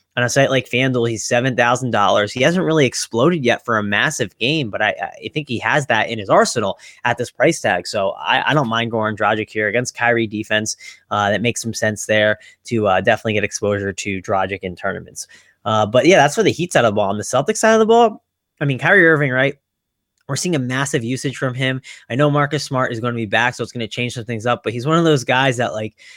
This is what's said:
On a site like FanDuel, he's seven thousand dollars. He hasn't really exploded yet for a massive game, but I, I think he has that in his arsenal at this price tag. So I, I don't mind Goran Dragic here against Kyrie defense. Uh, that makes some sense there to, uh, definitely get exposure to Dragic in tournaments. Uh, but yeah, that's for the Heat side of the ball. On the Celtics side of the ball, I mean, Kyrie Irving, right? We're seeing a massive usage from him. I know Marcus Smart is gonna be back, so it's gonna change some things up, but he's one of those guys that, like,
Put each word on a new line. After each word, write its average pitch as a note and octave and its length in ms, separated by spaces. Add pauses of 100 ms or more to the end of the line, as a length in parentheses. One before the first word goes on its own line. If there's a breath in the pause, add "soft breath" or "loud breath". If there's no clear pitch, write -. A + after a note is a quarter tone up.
(180)
On B2 40
a A#2+ 80
site C#3 180
like C3 180
FanDuel, B2 440
he's A2 160
seven B2 300
thousand B2 340
dollars. G#2 420
He B2+ 80
hasn't E3+ 240
really D#3 220
exploded C3+ 580
yet - 220
for A#2 100
a G#2 60
massive A2 560
game, C3 320
but G2+ 100
I, G#2+ 140 (280)
I - 60
think D3+ 180
he A#2 120
has C3+ 300
that A2 200
in A2+ 100
his G2+ 120
arsenal C#3 480 (260 loud breath)
at A#2+ 140
this A#2+ 120
price D#3 300
tag. F#2 260
So G2 260
I, A2+ 380
I C3+ 40
don't D3 120
mind A2+ 240
Goran G#2+ 240
Dragic G#2+ 360
here G#2+ 180
against A#2+ 260
Kyrie A#2 320
defense. G#2+ 520 (320 loud breath)
Uh, G#2 200
that G#2 120
makes A#2+ 180
some A2+ 140
sense G#2+ 320
there G#2+ 320 (260 loud breath)
to, G#2+ 220
uh, F#2+ 160
definitely A2 320
get G#2 100
exposure G2+ 480
to F#2+ 300
Dragic F#2+ 380
in F2+ 140
tournaments. F2+ 540 (380 soft breath)
Uh, G#2+ 180
but B2 220
yeah, F#3 100
that's D3 180
for A3+ 80
the D#3 80
Heat E3+ 220
side A#2+ 140
of G#2+ 60
the G#2 40
ball. G2+ 140
On G#2 80
the G#2 40
Celtics C#3+ 360
side A3 160
of A3 60
the A3 40
ball, A3+ 400 (340)
I D3+ 60
mean, C3+ 140
Kyrie E3+ 280
Irving, D3 260
right? C3+ 260 (720)
We're C#3 60
seeing F3 220
a - 20
massive B2+ 460
usage B2+ 320
from B2+ 180
him. C3 260 (300 loud breath)
I A#2 60
know D3 160
Marcus C#3+ 320
Smart B2+ 260
is A#2 80
gonna A#2+ 160
be A2+ 120
back, A2+ 280
so - 80
it's G#2+ 80
gonna A#2 160
change A#2+ 280
some A#2 100
things A2 200
up, A#2+ 200
but A2 80
he's A#2+ 120
one D#3+ 140
of E3+ 60
those D3+ 180
guys B2+ 360
that, A2+ 140
like, G#2+ 220 (220 loud breath)